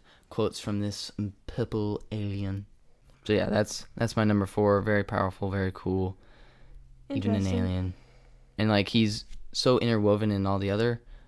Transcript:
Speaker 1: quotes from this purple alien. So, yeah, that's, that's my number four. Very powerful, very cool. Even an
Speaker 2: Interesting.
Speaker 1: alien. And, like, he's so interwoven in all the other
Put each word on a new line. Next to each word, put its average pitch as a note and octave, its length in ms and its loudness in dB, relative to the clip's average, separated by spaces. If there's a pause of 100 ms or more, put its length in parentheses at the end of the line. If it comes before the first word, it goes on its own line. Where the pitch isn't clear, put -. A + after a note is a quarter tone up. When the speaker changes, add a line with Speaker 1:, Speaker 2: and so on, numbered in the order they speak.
(300)
Speaker 1:
quotes - 300 -2
from G#2 200 -4
this G2+ 320 -6 (340)
purple G#2+ 560 -4 (100)
alien. G2+ 540 -6 (600)
So, G#2+ 80 2
yeah, - 160 2
that's, - 360 0 (100)
that's A#2 220 -2
my A2 60 4
number G#2 240 4
four. G2+ 340 4
Very G#2 220 2
powerful, G2 480 -2
very F#2+ 220 -2
cool. F#2+ 440 -4 (920)
Even - 220 -2
an - 60 2
Speaker 2:
Interesting. - 220 0
Speaker 1:
alien. F#2 340 -2 (640)
And, A2 120 2
like, G2+ 200 4
he's A2 360 2 (280)
so B2+ 260 4
interwoven G#2+ 520 2
in G2 160 0
all G2 120 0
the G2 120 -2
other A#2 300 0 (260)